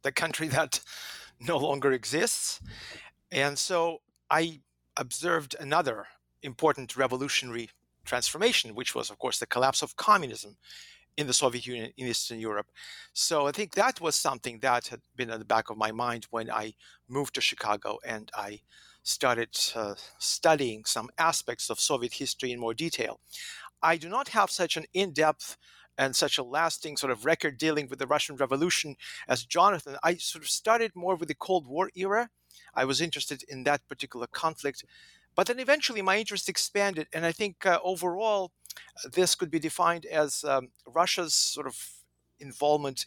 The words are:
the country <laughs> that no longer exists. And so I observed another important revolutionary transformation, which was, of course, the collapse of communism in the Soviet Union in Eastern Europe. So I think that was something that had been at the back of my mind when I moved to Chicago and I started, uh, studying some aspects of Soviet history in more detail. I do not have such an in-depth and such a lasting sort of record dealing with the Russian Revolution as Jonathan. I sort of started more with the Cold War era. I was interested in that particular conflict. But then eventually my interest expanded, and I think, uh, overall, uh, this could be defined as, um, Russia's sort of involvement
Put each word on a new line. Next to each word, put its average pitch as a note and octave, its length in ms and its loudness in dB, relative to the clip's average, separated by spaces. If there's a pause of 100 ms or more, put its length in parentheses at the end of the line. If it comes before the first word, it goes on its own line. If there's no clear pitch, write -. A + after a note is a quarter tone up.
the C#3 120 -2
country D#3+ 340 -2
<laughs> C3 120 2
that D3+ 200 0 (600)
no D3 160 0
longer C#3+ 340 2
exists. C#3+ 720 0 (680)
And C#3+ 300 0
so E3+ 380 0 (320)
I D#3+ 320 2 (340)
observed D#3 640 -2
another C#3 480 0 (340)
important C#3 540 0
revolutionary B2+ 720 -2 (360)
transformation, C#3 720 0
which B2 200 -4
was, - 140 -4
of G#2 80 -16
course, - 220 -2
the A#2 60 -4
collapse C3 360 2
of - 160 -8
communism C3 580 2 (640)
in D3 100 4
the B2+ 60 6
Soviet B2 320 4
Union A#2+ 320 -6
in B2+ 100 -4
Eastern A#2 320 -2
Europe. G#2+ 280 -2 (440)
So D3+ 340 2
I C#3+ 60 2
think G3+ 220 -4
that A#3 260 2
was E3 160 0
something B2 440 -2
that A#2+ 280 2
had A#2 140 -12 (160)
been A#2 140 -4
at A2+ 80 -6
the G#2+ 60 -12
back A2+ 240 2
of A2 60 -8
my A2 160 2
mind A#2 380 -4
when A2+ 200 -4
I A2 260 -4 (340)
moved C3+ 260 -4
to B2+ 60 -2
Chicago G#2+ 640 -2
and A2 320 -8
I G#2 240 -8 (400)
started, A#2 480 2 (260)
uh, G#2 200 -4 (240)
studying C3 640 2
some G#2 320 -2
aspects D#3+ 520 0
of A2+ 80 -2
Soviet B2 360 0
history B2+ 400 -4
in A#2+ 60 -8
more A#2 160 -2
detail. B2+ 440 -4 (640)
I E3 160 4
do D#3+ 100 -10
not B3 220 -2
have G3+ 200 4
such - 280 -2
an D#3 160 -8
in-depth D#3 640 0 (380)
and C3+ 200 2
such - 240 2
a C3+ 40 -2
lasting D3 540 -2
sort C3+ 140 0
of A2 120 -4
record D3+ 320 2
dealing D3 320 2
with C3 120 -10
the C3+ 80 -4
Russian D3 280 2
Revolution C#3 600 2 (320)
as B2+ 180 0
Jonathan. E3+ 560 4
I E3+ 140 4
sort D#3+ 280 -8
of - 60 -6
started A3+ 460 2
more F3+ 200 0
with D#3+ 120 -6
the D3+ 80 -4
Cold F3 320 0
War D#3 260 -2
era. G3+ 380 0 (420)
I B2+ 100 2
was C3 160 2
interested D3 480 -4
in C3 180 -10
that D3 220 2
particular B2+ 380 -8
conflict. - 580 -4 (520)
But G3 100 4
then B3 140 -2
eventually C4 420 2
my F#3+ 160 4
interest G#3 320 -4
expanded, F#3+ 640 0
and E3 140 0
I E3 40 2
think, G3 360 -2
uh, E3+ 160 6
overall, F#3 680 0 (520)
uh, C3+ 80 -14
this F3+ 220 4
could E3 160 -4
be D#3+ 80 2
defined E3+ 480 0
as, D#3 360 0
um, C3+ 260 0 (180)
Russia's E3 480 2
sort - 320 0
of B2 100 -10 (640)
involvement C#3+ 680 0